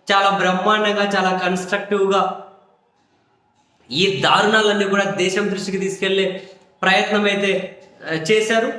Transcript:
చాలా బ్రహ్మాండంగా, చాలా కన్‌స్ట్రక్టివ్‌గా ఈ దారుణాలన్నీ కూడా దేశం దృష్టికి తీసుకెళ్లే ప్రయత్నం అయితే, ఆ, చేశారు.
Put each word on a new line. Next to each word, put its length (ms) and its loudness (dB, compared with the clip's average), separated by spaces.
చాలా 180 4
బ్రహ్మాండంగా, 840 0
చాలా 220 0
కన్‌స్ట్రక్టివ్‌గా 1040 -2
ఈ 340 0
దారుణాలన్నీ 600 4
కూడా 200 2
దేశం 460 0
దృష్టికి 280 -4
తీసుకెళ్లే 640 -2
ప్రయత్నం 420 2
అయితే, 580 -2
ఆ, 40 -2
చేశారు. 520 0